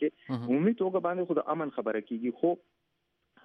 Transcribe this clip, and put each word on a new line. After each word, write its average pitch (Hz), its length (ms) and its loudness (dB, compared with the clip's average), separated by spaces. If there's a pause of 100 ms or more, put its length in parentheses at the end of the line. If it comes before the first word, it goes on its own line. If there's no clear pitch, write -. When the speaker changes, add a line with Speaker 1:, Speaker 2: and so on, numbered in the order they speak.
Speaker 1:
کې. 151 80 2 (220)
Speaker 2:
مهم. 120 180 -4
Speaker 1:
عمومي 165 260 4
توګه 185 320 0
باندې 180 200 -2
خو 175 80 -2
د 147 120 2
امن 156 240 -2
خبره 110 300 -2
کېږي، 117 400 -4
خو 175 140 2 (920)